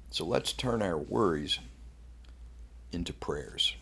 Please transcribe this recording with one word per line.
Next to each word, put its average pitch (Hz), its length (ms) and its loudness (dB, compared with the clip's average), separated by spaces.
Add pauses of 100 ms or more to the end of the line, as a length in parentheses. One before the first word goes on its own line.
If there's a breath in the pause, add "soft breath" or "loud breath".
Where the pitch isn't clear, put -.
So - 160 -2
let's - 280 2
turn 117 280 2
our 87 160 4
worries 80 640 4 (1300)
into 87 220 -2
prayers. - 680 2